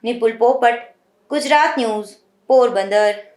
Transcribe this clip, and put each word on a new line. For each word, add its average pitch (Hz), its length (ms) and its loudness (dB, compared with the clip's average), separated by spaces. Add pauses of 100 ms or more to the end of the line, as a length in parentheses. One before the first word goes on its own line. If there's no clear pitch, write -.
નિપુલ 226 400 -2
પોપટ, 240 420 0 (460)
ગુજરાત 302 500 0
ન્યૂઝ, 214 320 -6 (360)
પોરબંદર. 208 640 2 (220)